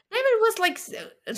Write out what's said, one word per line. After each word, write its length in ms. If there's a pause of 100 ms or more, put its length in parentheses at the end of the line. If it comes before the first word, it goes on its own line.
(100)
David 300
was 180
like, 200
s-, 140 (460)